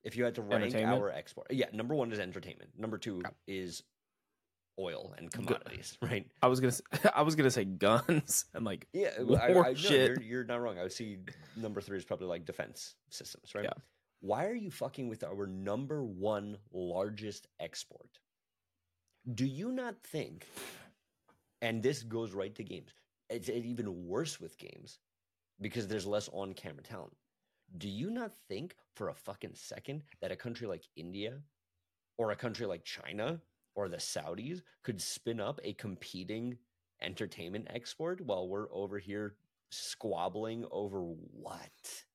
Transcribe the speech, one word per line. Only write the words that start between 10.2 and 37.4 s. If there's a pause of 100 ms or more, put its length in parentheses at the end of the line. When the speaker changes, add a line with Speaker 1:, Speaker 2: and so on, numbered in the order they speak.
Speaker 1:
you're
not
wrong.
I
would
see (380)
number
three
is
probably,
like,
defense (140)
systems,
right?
Speaker 2:
Yeah. (460)
Speaker 1:
Why
are
you
fucking
with
our
number
one (140)
largest (120)
export? (1120)
Do
you
not
think, (1160)
and
this
goes
right
to
games, (360)
it's
even
worse
with
games (600)
because
there's
less
on-camera
talent. (640)
Do
you
not (160)
think (200)
for
a
fucking
second (180)
that
a
country
like
India (800)
or
a
country
like
China (340)
or
the
Saudis (220)
could
spin
up
a
competing (440)
entertainment